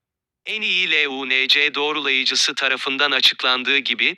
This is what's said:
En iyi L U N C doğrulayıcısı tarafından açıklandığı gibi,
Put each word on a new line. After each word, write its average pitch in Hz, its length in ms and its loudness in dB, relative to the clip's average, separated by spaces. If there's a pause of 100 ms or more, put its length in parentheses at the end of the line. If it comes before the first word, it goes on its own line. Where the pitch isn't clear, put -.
(460)
En 214 160 -6
iyi 185 300 0
L 151 160 4
U 135 220 -6
N 131 180 2
C 143 280 2
doğrulayıcısı 139 800 0
tarafından 139 560 0
açıklandığı 127 680 2
gibi, 123 400 -2